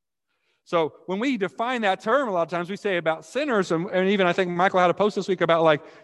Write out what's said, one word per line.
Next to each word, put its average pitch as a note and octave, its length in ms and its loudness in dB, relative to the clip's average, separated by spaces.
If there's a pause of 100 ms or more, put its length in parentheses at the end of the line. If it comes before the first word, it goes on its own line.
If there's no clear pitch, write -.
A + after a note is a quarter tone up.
(640)
So D#3+ 300 -2 (140)
when F#3+ 120 -6
we C4 160 -2
define A3+ 460 -4
that F#3+ 180 0
term, A#3+ 300 0
a - 20 -4
lot E3+ 120 0
of D#3 60 -6
times F3 200 -6
we G3+ 80 -8
say G3 180 -4
about D#3+ 300 -2
sinners, G#3 480 -2
and, E3+ 160 -4
and F#3 180 0
even G3 180 2
I F3 60 2
think F3 200 -2
Michael F#3 280 2
had F3+ 100 4
a E3+ 40 2
post G3+ 240 0
this F#3+ 100 -6
week F#3 140 -2
about, E3 220 2
like, D#3 200 4 (200)